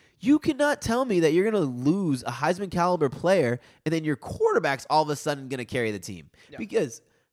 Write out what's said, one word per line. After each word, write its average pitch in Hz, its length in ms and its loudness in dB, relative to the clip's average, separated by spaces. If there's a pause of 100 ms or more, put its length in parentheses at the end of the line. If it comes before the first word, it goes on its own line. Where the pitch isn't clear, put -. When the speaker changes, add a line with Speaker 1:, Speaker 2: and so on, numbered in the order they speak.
(200)
Speaker 1:
You 277 200 4
cannot 294 420 0
tell 240 240 0
me 196 160 2
that 156 120 4
you're 185 160 2
gonna 208 160 2
lose 135 580 0
a 123 80 -6
Heisman 170 400 -2
caliber 175 380 2
player 143 500 2 (260)
and 160 80 0
then 165 100 0
your 151 120 0
quarterback's 185 760 0
all - 140 4
of 147 60 -4
a 147 60 -2
sudden 139 340 -6
gonna 127 160 -6
carry 117 260 -2
the 101 80 -6
team. 87 300 -14 (200)
Speaker 2:
Yeah. 143 80 -18
Speaker 1:
Because 196 440 -4 (320)